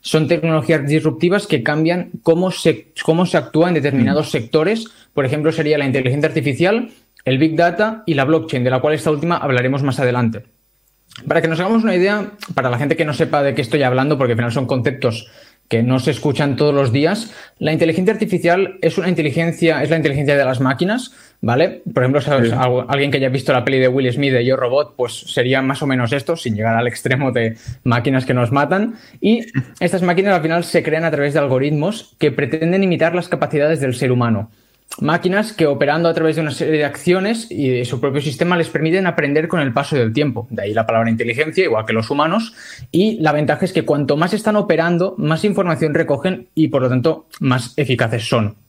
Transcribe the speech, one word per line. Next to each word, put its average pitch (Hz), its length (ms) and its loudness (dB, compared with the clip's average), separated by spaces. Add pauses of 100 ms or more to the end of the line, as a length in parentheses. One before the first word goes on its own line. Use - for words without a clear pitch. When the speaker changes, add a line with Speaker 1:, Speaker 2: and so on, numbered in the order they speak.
Speaker 1:
Son 156 260 0
tecnologías 160 600 0
disruptivas 156 580 0
que 135 160 -2
cambian 160 480 0 (140)
cómo 170 260 2
se, - 380 -2 (160)
cómo 170 220 2
se 180 100 0
actúa 156 320 2
en 180 60 0
determinados 139 520 2
Speaker 2:
Mm. - 40 -10
Speaker 1:
sectores. 160 580 -2 (260)
Por 143 100 0
ejemplo, 151 280 0
sería 151 260 0
la 139 80 -2
inteligencia 131 420 0
artificial, 160 640 0 (340)
el 131 140 0
Big 160 160 2
Data 185 520 0
y 165 80 0
la 135 100 2
blockchain, 156 400 0
de 127 60 2
la 127 100 0
cual 151 140 0
esta 156 180 -2
última 165 240 -2
hablaremos 131 480 0
más 135 160 -2
adelante. 120 460 0 (840)
Para 156 120 2
que 160 60 -2
nos 160 140 -2
hagamos 220 240 2
una 202 100 2
idea, 202 380 0 (220)
para 127 160 0
la 120 80 -2
gente 143 180 0
que 160 80 0
no 151 100 -2
sepa 147 300 0
de 135 100 0
qué 139 80 -2
estoy 135 220 0
hablando, 127 340 2
porque 127 140 2
al 113 60 0
final 120 120 0
son 131 160 -2
conceptos 127 600 -2 (400)
que 113 160 2
no 131 160 2
se 156 100 0
escuchan 143 460 -2
todos 147 180 2
los 139 160 2
días, 160 420 0 (280)
la 156 120 0
inteligencia 170 400 2
artificial 185 680 0
es 165 160 0
una 165 100 -2
inteligencia, 165 760 0
es 143 60 -2
la 165 80 2
inteligencia 143 380 2
de 139 80 4
las 127 160 0
máquinas, 180 520 -2 (300)
¿vale? 131 400 0 (120)
Por 131 80 2
ejemplo, 135 180 2
¿sabes? 135 280 2
Speaker 2:
Sí. 113 100 0
Speaker 1:
Algo, 123 300 0
alguien 139 240 0
que 143 60 0
haya 135 100 0
visto 131 240 -2
la 123 120 2
peli 135 140 2
de 131 80 4
Will 127 260 2
Smith 139 200 0
de 120 120 2
Yo 131 120 2
Robot, 127 400 -2
pues 120 160 -2
sería 131 500 -2
más 135 180 -2
o 151 60 -2
menos 127 260 0
esto, 143 220 -2
sin 117 220 -4
llegar 113 180 0
al 120 140 0
extremo 127 420 -2
de 113 260 -2 (280)
máquinas 127 420 0
que 131 80 0
nos 120 160 2
matan. 180 460 0 (240)
Y 226 260 2 (320)
estas 180 240 -2
máquinas 185 320 2
al 165 80 0
final 165 220 0
se 165 180 0
crean 160 220 -2
a 165 80 0
través 143 220 0
de 160 40 2
algoritmos 147 800 -2
que 147 140 2
pretenden 160 500 0
imitar 170 320 2
las 175 140 -4
capacidades 151 500 0
del 131 160 -2
ser 131 160 -2
humano. 117 400 0 (480)
Máquinas 180 540 0
que 160 140 0
operando 143 420 2
a 165 60 0
través 160 200 0
de 160 80 -2
una 151 80 -2
serie 156 280 -2
de 147 60 0
acciones 190 640 -2
y 139 200 -2
de 127 160 0
su 123 160 -6
propio 139 200 -2
sistema 165 360 0
les 165 140 0
permiten 165 360 0
aprender 156 400 0
con 170 140 -2
el 139 120 0
paso 139 220 -2
del 117 180 2
tiempo. 120 380 -2
De 104 120 -6
ahí 104 120 -4
la 110 100 2
palabra 117 240 2
inteligencia, 117 540 0
igual 110 240 0
que 113 60 -2
los 110 180 -2
humanos. 160 440 0 (360)
Y 208 300 2
la 156 100 2
ventaja 151 340 0
es - 80 -4
que 156 120 0
cuanto 143 320 0
más 180 180 0
están 214 220 0
operando, 175 600 0
más 160 280 -2
información 170 500 0
recogen 160 640 -2
y, 156 120 4
por 131 140 0
lo 127 60 2
tanto, 127 400 0 (100)
más 131 380 0
eficaces 120 520 0
son. 110 280 0 (120)